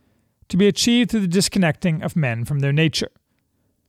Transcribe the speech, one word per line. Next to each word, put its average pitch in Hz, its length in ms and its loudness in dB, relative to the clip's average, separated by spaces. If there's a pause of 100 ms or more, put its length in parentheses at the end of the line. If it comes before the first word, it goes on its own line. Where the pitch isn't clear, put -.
(480)
to - 80 -4
be 202 120 4
achieved 240 420 2
through 220 120 -2
the 190 60 -2
disconnecting 175 760 0
of - 120 -6
men 120 300 -2
from 143 140 -4
their 139 120 0
nature. 156 380 0 (800)